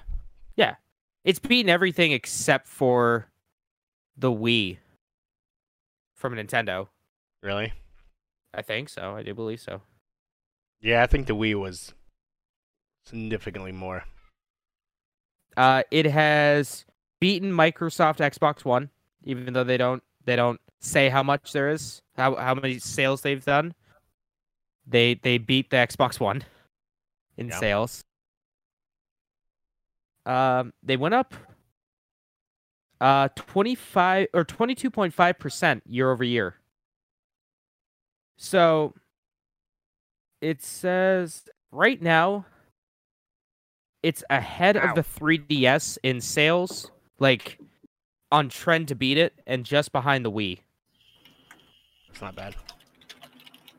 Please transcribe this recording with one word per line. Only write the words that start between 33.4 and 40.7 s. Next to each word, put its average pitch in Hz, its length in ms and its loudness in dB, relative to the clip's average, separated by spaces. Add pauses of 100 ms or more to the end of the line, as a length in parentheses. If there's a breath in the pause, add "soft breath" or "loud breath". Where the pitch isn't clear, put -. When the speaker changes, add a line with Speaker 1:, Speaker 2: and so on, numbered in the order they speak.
Speaker 1:
or 170 100 2
twenty-two 247 460 -4
point 185 240 -2
five 180 240 2
percent 143 480 -2
year 131 260 0
over 123 100 -2
year. 117 340 -2 (1800)
So 160 560 2 (1500)
it 156 200 -4
says 185 840 -2 (280)